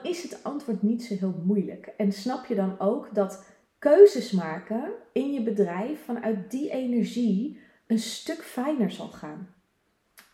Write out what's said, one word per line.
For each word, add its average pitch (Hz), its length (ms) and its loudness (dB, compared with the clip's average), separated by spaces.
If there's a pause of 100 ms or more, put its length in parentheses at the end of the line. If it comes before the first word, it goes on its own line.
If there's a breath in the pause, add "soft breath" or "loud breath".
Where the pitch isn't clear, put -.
is 359 200 -4
het - 200 -12
antwoord 254 380 -6
niet 226 220 0
zo - 100 -6
heel 180 320 -2
moeilijk. 190 520 -2
En 202 140 2
snap - 340 -6
je 233 100 -4
dan 190 240 -2
ook 214 340 -2
dat 196 320 -2 (340 loud breath)
keuzes 330 520 8
maken 190 600 -2 (200)
in 277 220 -2
je 269 80 -2
bedrijf 208 640 -2
vanuit 226 480 -4
die 269 200 -6
energie 240 880 0 (280 loud breath)
een 226 120 2
stuk - 440 -8
fijner 254 480 -2
zal 156 160 -10
gaan. 156 400 -14 (840)